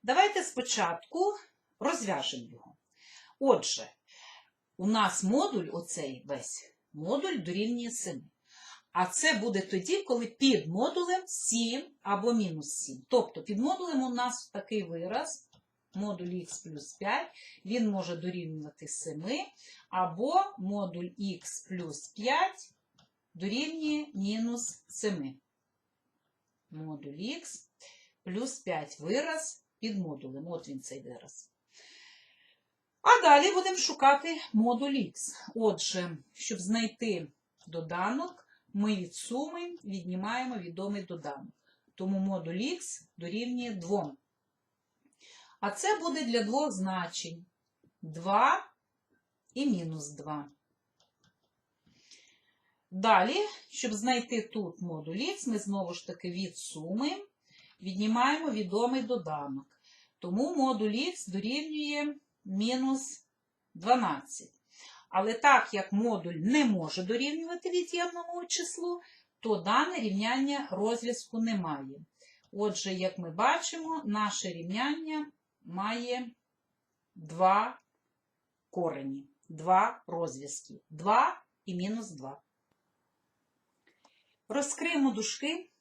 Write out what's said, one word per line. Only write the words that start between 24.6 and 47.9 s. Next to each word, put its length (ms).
семи. 460
Модуль 480
х 260
плюс 360
п'ять 420
вираз 640
під 180
модулем. 500
От 200
він 120
цей 200
вираз. 500
А 200
далі 320
будемо 220
шукати 640
модуль 600
х. 400
Отже, 640
щоб 260
знайти 680
доданок, 760
ми 200
від 180
суми 720
віднімаємо 760
відомий 440
доданок. 520
Тому 240
модуль 400
х 480
дорівнює 540
двом. 460
А 100
це 280
буде 260
для 180
двох 300
значень 760